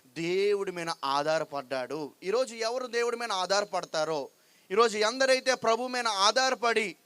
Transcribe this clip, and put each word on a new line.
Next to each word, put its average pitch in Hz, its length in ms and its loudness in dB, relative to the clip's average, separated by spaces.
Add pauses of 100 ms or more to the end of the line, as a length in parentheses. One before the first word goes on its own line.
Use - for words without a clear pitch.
దేవుడి 190 680 -2
మీద 170 160 -8 (160)
ఆధారపడ్డాడు. 139 1080 -2 (100)
ఈరోజు 226 320 -2
ఎవరు 233 320 -4
దేవుడి 233 300 -2
మీద 233 140 -6
ఆధారపడతారో, 180 960 -2 (420)
ఈరోజు 220 260 4
ఎందరైతే 254 580 2
ప్రభు 233 320 0
మీద 247 200 -4
ఆధారపడి 220 880 2 (100)